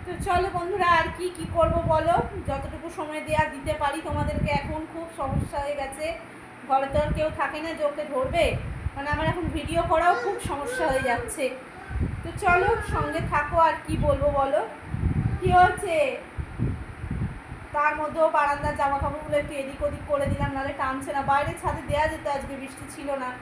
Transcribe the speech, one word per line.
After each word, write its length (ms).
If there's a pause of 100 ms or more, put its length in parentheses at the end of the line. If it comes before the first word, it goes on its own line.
তো 80 (140)
চলো 300
বন্ধুরা, 320 (120)
আর 60 (100)
কি, 100 (100)
কি 80 (120)
করবো 240 (120)
বলো, 220 (340)
যতটুকু 400 (100)
সময় 300
দেয়া 160 (100)
দিতে 180 (100)
পারি 160 (100)
তোমাদেরকে। 420 (100)
এখন 200 (120)
খুব 140 (140)
সমস্যা 440
হয়ে 160
গেছে, 260 (640)
ঘরে 240
তো 120
আর 120
কেউ 120 (100)
থাকে 260
না 140
যে 120
ওকে 220
ধরবে, 320 (500)
মানে 200
আমার 180
এখন 120 (120)
ভিডিও 260 (100)
করাও 220 (100)
খুব 120 (140)
সমস্যা 400
হয়ে 200
যাচ্ছে। 340 (800)
তো 60 (160)
চলো 240 (260)
সঙ্গে 260 (120)
থাকো, 240 (120)
আর 160
কি 100 (120)
বলবো 220 (120)
বলো। 200 (800)
কি 80 (120)
হচ্ছে? 360 (1800)
তার 240
মধ্যেও 360
বারান্দার 440
জামা 220
কাপড়গুলো 400
একটু 180
এদিক 260
ওদিক 240
করে 220
দিলাম, 240
নাহলে 240
টানছে 360
না। 140
বাইরে 300
ছাদে 300
দেয়া 220
যেত 140 (100)
আজকে, 240
বৃষ্টি 240 (100)
ছিল 140 (140)
না 80 (120)